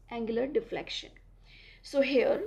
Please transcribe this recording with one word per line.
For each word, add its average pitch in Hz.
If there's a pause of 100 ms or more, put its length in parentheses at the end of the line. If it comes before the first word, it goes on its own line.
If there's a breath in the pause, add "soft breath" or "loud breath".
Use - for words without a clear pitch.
(100)
angular 233
deflection. - (720 loud breath)
So 277
here 269